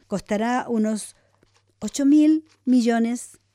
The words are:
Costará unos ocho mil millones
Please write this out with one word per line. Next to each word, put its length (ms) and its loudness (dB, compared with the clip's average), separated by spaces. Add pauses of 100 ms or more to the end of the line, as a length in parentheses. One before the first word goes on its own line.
Costará 600 -4
unos 480 -4 (680)
ocho 260 -4
mil 380 4 (200)
millones 720 0 (160)